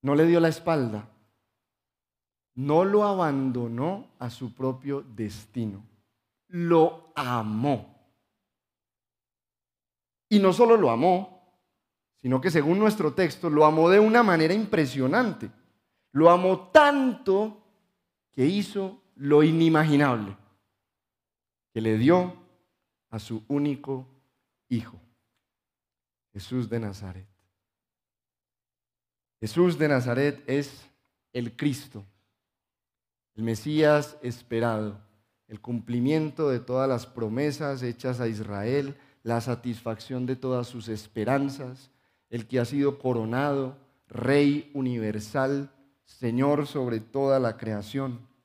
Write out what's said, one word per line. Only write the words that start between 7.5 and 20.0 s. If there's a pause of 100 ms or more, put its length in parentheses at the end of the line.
Y
no
solo
lo
amó, (800)
sino
que
según
nuestro
texto,
lo
amó
de
una
manera
impresionante. (640)
Lo
amó
tanto (680)
que
hizo (120)
lo
inimaginable, (1400)